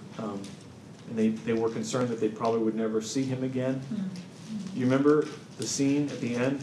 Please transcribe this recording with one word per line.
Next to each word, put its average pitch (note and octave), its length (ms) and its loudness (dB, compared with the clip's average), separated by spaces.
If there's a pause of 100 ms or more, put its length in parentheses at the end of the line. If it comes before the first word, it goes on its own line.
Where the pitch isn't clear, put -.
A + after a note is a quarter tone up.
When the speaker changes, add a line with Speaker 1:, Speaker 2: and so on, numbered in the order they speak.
(180)
Speaker 1:
um, G2+ 240 -6 (680)
and A2+ 100 -4
they, A2 100 6
they A2+ 260 0
were A2+ 160 2
concerned A2+ 380 0
that A2+ 120 -2
they A2 80 4
probably A2+ 320 2
would A2 140 2
never A2 260 2
see C3+ 220 -2
him B2+ 200 0
again. C3 380 0 (120)
Speaker 2:
Mm-hmm. - 840 -6
Speaker 1:
You B2+ 60 0
remember C#3+ 420 6 (300)
the A#2 100 -4
scene C#3+ 420 2
at B2+ 120 -6
the A#2+ 140 -2
end C3+ 280 2